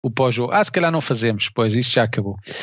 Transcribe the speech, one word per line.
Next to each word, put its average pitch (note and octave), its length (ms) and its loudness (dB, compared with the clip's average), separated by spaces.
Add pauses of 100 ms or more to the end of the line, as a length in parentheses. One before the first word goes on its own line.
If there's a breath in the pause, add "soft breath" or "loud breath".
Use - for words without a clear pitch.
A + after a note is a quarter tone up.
o C3 80 -4
pós-jogo? A#2+ 440 0
Ah, G#3 100 4
se - 80 -2
calhar E3+ 180 2
não E3 120 0
fazemos, A2+ 520 0
pois, A2+ 200 0
isso B2+ 180 2
já A#2+ 120 4
acabou. G2+ 340 -4 (260 loud breath)